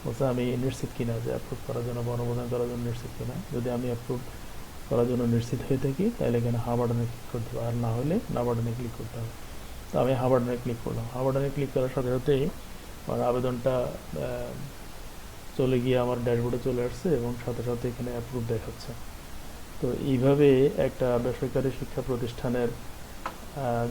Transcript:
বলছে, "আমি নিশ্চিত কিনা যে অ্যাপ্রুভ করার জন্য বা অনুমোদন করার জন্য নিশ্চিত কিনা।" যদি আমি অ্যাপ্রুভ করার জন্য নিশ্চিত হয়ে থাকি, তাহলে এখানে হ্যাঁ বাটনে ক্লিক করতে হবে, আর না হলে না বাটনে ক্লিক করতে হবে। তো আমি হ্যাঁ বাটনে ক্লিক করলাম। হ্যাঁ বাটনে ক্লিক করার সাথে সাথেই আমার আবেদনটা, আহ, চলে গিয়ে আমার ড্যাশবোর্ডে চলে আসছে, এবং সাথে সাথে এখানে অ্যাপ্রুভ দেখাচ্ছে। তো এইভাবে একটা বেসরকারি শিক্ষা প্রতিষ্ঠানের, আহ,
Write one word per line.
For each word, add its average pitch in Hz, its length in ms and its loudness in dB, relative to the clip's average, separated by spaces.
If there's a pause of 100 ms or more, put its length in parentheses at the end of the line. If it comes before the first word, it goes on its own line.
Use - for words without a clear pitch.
বলছে, 135 220 0
"আমি 123 180 2
নিশ্চিত 123 540 0
কিনা 117 140 0
যে 113 160 -2
অ্যাপ্রুভ 123 380 -4
করার 120 200 -4
জন্য 120 140 -4
বা 120 120 -2
অনুমোদন 120 380 -2
করার 120 160 0
জন্য 120 220 -2
নিশ্চিত 120 300 -4
কিনা।" 123 420 -4
যদি 123 100 0
আমি 120 140 0
অ্যাপ্রুভ 123 360 -2 (720)
করার 120 180 4
জন্য 123 160 2
নিশ্চিত 117 440 2
হয়ে 135 100 4
থাকি, 139 400 2
তাহলে 120 200 4
এখানে 120 260 2
হ্যাঁ 120 120 0
বাটনে 117 280 2
ক্লিক - 280 -6
করতে 120 260 -4
হবে, 117 80 -2
আর 117 80 -2
না 120 180 0
হলে 139 260 2 (120)
না 120 140 0
বাটনে 117 320 0
ক্লিক 123 220 -4
করতে 117 200 -8
হবে। 117 260 -6 (480)
তো 143 80 4
আমি 131 140 6
হ্যাঁ 127 140 2
বাটনে 123 340 4
ক্লিক 120 220 -2
করলাম। 113 280 -2
হ্যাঁ 127 120 -2
বাটনে 135 300 2
ক্লিক 139 200 0
করার 131 200 2
সাথে 127 140 0
সাথেই 131 400 4 (580)
আমার 120 160 0
আবেদনটা, 123 560 2
আহ, 131 440 -4 (1400)
চলে 127 220 4
গিয়ে 127 180 4
আমার 123 260 2
ড্যাশবোর্ডে 120 400 2
চলে 123 200 2
আসছে, 123 240 -2
এবং 120 260 2 (120)
সাথে 117 160 -2
সাথে 120 260 -2
এখানে 123 220 -4
অ্যাপ্রুভ 120 380 -4
দেখাচ্ছে। 113 440 -4 (880)
তো 127 120 0
এইভাবে 139 840 8
একটা 127 480 2
বেসরকারি 131 540 0
শিক্ষা - 280 -4
প্রতিষ্ঠানের, 120 640 0
আহ, - 1200 -4